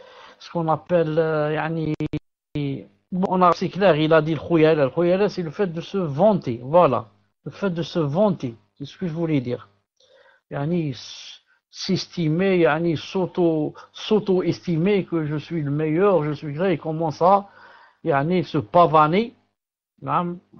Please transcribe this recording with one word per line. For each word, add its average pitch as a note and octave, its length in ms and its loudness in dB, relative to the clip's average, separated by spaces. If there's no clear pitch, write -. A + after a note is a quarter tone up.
ce - 60 -20
qu'on E3 180 -4
appelle, D#3+ 500 0
euh, D#3 360 0
yani, D#3 400 -4
bon, F#3 180 0
on F#3 120 0
a, F3+ 120 6
c'est E3+ 180 -4
clair, F3+ 260 4
il D#3 160 2
a D#3+ 80 8
dit D#3 140 -2
le C#3+ 60 -4
khuyala. D#3 440 2
Le B2+ 60 0
khuyala, F3+ 400 0
c'est F3+ 120 -6
le D#3+ 80 -6
fait G3 180 -2
de E3 120 -8
se - 160 -10
vanter, D#3+ 640 0
voilà. C3 440 4
Le D3+ 60 -12
fait G3 200 -4
de E3 120 -4
se F3 160 -6
vanter, D3+ 560 0
c'est C#3 80 -14
ce - 140 -16
que F#3 80 -6
je D#3 80 -6
voulais D#3+ 260 0
dire. A#2+ 300 -8
Yani, D3+ 400 -4
s-, - 500 -16
s'estimer, F3+ 880 -2
yani, D#3+ 400 2
s'auto-, E3 760 -2
s'auto-estimer F#3 1120 0
que E3 180 -4
je D3 120 -4
suis D#3+ 260 -6
le C#3 80 -4
meilleur, D#3 540 2
je D3+ 80 -4
suis D#3+ 200 -10
vrai, E3+ 220 -2
il C#3+ 40 -2
commence D#3+ 440 -4
à, G3 260 4
yani, D#3+ 400 0
se D#3 140 -4
pavaner. D#3+ 760 4
Naam, F3 360 -4